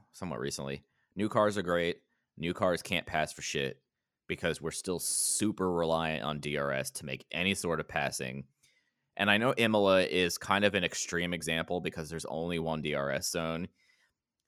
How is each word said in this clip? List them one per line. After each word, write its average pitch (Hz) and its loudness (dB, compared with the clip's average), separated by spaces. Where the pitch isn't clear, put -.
somewhat 78 -8
recently, 69 -6
new 101 -2
cars 107 4
are 101 0
great. 87 2
New 85 -2
cars 92 2
can't 85 -2
pass 78 0
for - -14
shit 69 -4
because 85 -2
we're 80 -4
still 87 -4
super - 0
reliant 82 0
on 73 -2
D 73 -4
R 71 0
S 67 -2
to - -12
make 67 -8
any 92 0
sort 82 -2
of - -10
passing. 67 -4
And 101 2
I 101 6
know 120 2
Imola 101 6
is 87 2
kind 101 2
of 101 4
an 87 2
extreme 87 -2
example 82 -2
because 82 -6
there's 82 -6
only 85 -2
one 80 0
D 73 0
R 69 0
S - -2
zone. 82 -2